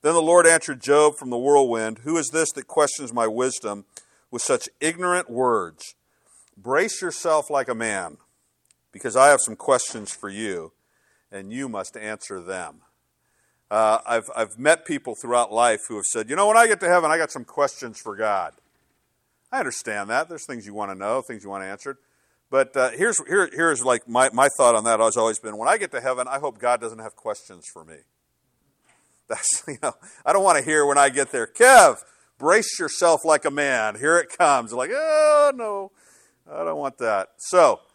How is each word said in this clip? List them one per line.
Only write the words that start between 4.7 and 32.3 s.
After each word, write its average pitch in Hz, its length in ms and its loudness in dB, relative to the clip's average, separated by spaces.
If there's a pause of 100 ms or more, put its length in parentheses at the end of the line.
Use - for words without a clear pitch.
ignorant 180 520 -4
words? 113 640 -4 (640)
Brace 139 420 -4
yourself 160 480 -4
like 135 200 -2
a 123 60 -4
man, 104 440 -6 (760)
because 107 240 -6
I 135 120 8
have 143 120 6
some 110 160 -6
questions 117 560 -2
for - 160 -14
you, 98 440 -8 (600)
and 98 180 -16
you 135 160 -10
must 104 300 -10
answer 107 460 -12
them.'" 87 400 -12 (880)
Uh, 110 340 2
I've, 117 300 -4
I've 110 240 -6
met 156 260 2
people 135 300 -8
throughout 120 380 -2
life 113 340 2
who 113 80 -12
have 101 120 -8
said, 110 220 -6
"You 139 60 -6
know, 202 140 2
when 220 80 4
I 233 100 6
get 214 140 0
to 185 80 -2
heaven, 170 240 2
I 165 60 0
got 156 120 -4
some 123 140 -14
questions 127 560 -6
for 104 160 -12
God." 98 380 -4 (960)
I 180 80 -2
understand 107 500 -8
that. 151 180 -2
There's 165 160 -16
things 117 220 -14
you 104 80 -16
wanna 98 220 -8
know, 110 260 -4
things 107 220 -18
you 98 60 -14
want 98 120 -10
answered. 104 360 -14 (520)
But, 135 260 0
uh, 127 140 2
here's, 170 380 -2
here, 185 240 0
here's, 143 320 0
like, 123 240 0
my, 127 240 2
my 131 240 4
thought 120 180 6
on 107 80 0
that 113 160 0
has 110 180 2
always 113 220 0
been, 107 180 -12
when 117 120 -2
I 214 100 2
get 190 140 -8
to 127 80 -6
heaven, 127 260 -4
I 135 140 -6
hope 135 180 -8
God 123 220 -2
doesn't 113 180 -12
have 110 160 -16
questions 98 580 -12
for 82 120 -20
me. 78 140 -20 (1300)
That's, - 360 -4
<laughs> - 40 -14
you 135 120 -12
know, 131 120 -4 (340)
I 147 60 2
don't 190 100 2
wanna 165 200 4
hear 151 220 2
when 143 140 2
I 139 120 6
get 135 200 -2
there, 117 160 -4
"Kev, 226 560 8 (360)